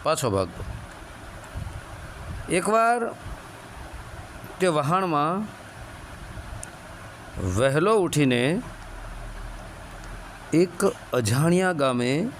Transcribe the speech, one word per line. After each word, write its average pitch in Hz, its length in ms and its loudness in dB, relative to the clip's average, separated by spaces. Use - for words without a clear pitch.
પાછો 143 260 2
ભાગતો. 95 340 2
એકવાર 226 640 4
તે 185 80 4
વહાણમાં 170 800 2
વહેલો 135 560 4
ઉઠીને 147 640 4
એક 180 320 4
અજાણ્યા 156 600 4
ગામે 135 540 4